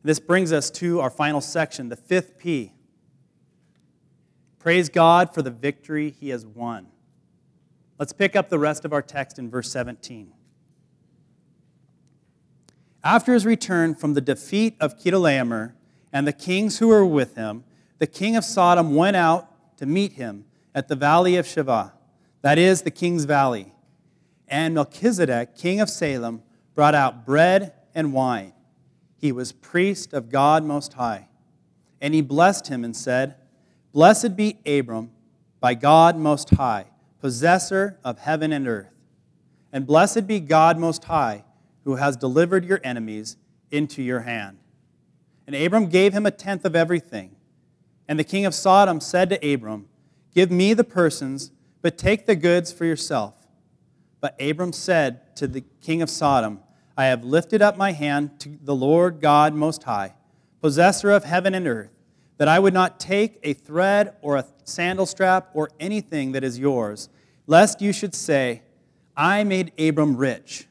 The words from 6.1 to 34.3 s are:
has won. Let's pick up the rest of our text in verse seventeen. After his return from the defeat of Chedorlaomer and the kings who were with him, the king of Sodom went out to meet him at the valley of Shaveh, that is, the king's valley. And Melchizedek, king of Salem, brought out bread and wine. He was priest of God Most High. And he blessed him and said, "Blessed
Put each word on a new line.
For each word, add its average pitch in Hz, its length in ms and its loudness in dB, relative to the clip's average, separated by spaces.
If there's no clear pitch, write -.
has 113 160 -10
won. 110 400 -12
Let's 147 160 -8
pick 196 200 -2
up 190 140 0
the 160 100 -2
rest 151 280 -2
of 151 80 -6
our 143 80 -2
text - 360 -10
in 120 120 -12
verse 120 200 -8
seventeen. 120 600 -12
After 226 300 4
his 214 140 4
return 175 480 0
from 151 180 -4
the 143 80 0
defeat 190 580 -2
of 151 200 -4
Chedorlaomer 131 760 0
and 139 140 -2
the 147 80 -2
kings 190 460 -4
who 226 80 4
were 214 180 8
with 143 280 0
him, 113 300 -10
the 156 80 -2
king 220 300 -4
of 220 80 0
Sodom 175 500 2
went 185 220 2
out 170 640 -2
to 139 80 -10
meet 185 260 -2
him 107 320 -12
at 139 140 -6
the 147 80 -4
valley 170 400 2
of 175 100 -2
Shaveh, 123 460 -4
that 147 160 4
is, 185 240 4
the 160 80 -6
king's 175 340 -4
valley. 135 480 0
And 160 280 -2
Melchizedek, 151 840 -2
king 190 240 -2
of 208 80 2
Salem, 117 540 -6
brought 151 200 4
out 123 300 0
bread 170 480 2
and 160 180 -4
wine. 123 400 -4
He 143 160 -2
was 123 200 -8
priest - 600 -4
of 120 160 -8
God 143 340 2
Most 147 300 -6
High. 113 360 -8
And 147 100 -2
he 156 80 2
blessed 160 480 0
him 123 160 -8
and 113 100 -10
said, 131 400 -4
"Blessed 190 440 6